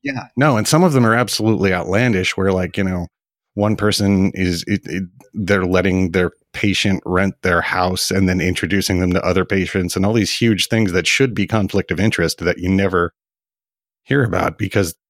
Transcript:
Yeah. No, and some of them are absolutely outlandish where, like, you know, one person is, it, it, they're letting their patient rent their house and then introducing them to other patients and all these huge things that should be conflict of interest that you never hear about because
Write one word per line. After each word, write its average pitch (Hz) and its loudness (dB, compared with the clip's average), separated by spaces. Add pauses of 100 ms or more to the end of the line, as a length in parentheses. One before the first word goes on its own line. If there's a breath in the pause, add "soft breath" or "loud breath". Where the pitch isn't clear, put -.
Yeah. 135 -8 (100)
No, 135 2
and 110 0
some 160 4
of 170 2
them 123 4
are 113 4
absolutely 107 0
outlandish 92 0
where, 95 0
like, 90 -2
you 101 0
know, 92 -4 (460)
one 104 0
person 98 2
is, 90 -2
it, 101 -2
it, 95 -6 (300)
they're 95 0
letting 92 2
their 90 0 (220)
patient 98 0
rent 92 0
their 87 2
house 92 -2
and 95 2
then 92 0
introducing 90 -2
them 90 0
to 90 0
other 90 2
patients 92 -2
and 95 0
all 107 0
these 107 0
huge 113 0
things 110 0
that 90 0
should 123 0
be 98 0
conflict 101 -2
of 82 -2
interest 90 0
that 85 -2
you 90 -4
never 92 0 (920)
hear 135 0
about 90 -2
because 95 -2 (140)